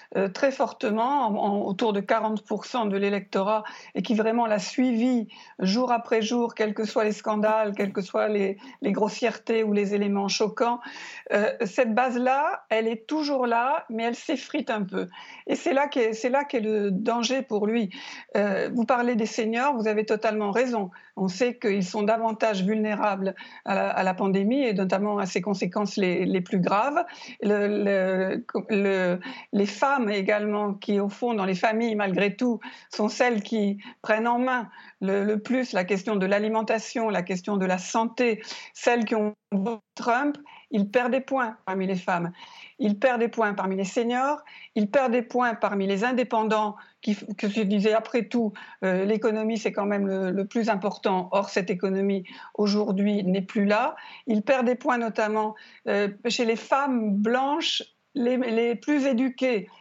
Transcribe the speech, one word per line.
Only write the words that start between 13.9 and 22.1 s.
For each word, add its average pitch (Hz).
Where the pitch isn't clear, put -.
elle 233
s'effrite -
un 214
peu. 185
Et 269
c'est -
là 285
qu'est, 233
c'est 226
là 277
qu'est 277
le 208
danger 233
pour 214
lui. 220
Euh, 202
vous 240
parlez 240
des 220
seniors, 233
vous 220
avez 214
totalement 214
raison. 226
On 190
sait 240
qu'ils 202
sont 202
davantage 220